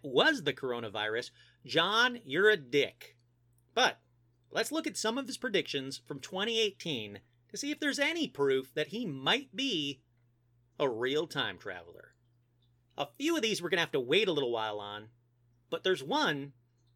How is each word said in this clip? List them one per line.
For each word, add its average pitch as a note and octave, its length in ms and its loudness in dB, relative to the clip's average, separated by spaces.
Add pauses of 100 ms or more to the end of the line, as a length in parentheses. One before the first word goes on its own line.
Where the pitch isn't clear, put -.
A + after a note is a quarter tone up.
was E3+ 400 4
the C#3 100 0
coronavirus, A2+ 800 -4 (340)
John, A3 600 2
you're E3+ 240 6
a G#3+ 80 6
dick. C3 600 0 (560)
But - 280 4 (500)
let's A3 200 -2
look D#4+ 140 -2
at A#3+ 120 -6
some A3+ 200 -2
of C#4 80 -6
his A#3 120 -10
predictions D3 600 -2
from - 220 -12
twenty A3 400 -4
eighteen C3 600 -4 (280)
to G3+ 80 -12
see C#4+ 140 -4
if D4 80 -6
there's C#4+ 200 0
any D4+ 280 0
proof C3+ 460 0
that D3+ 160 -2
he A#3 160 -6
might F3 500 -2
be E3+ 460 -4 (800)
a C#3+ 100 2
real C3 380 -2
time A2+ 300 -4
traveler. F2 560 -14 (840)
A C#3+ 100 -4 (100)
few D#4+ 180 0
of D#4 60 2
these G3+ 200 0
we're F3 80 -4
gonna F3 120 2
have D#3 120 -2
to C#3 60 4
wait D#3 280 4
a F3 60 2
little C3+ 180 0
while A2 280 -2
on, G#2 300 -10 (600)
but E3 140 -6
there's F3+ 200 0
one D#3 500 0 (420)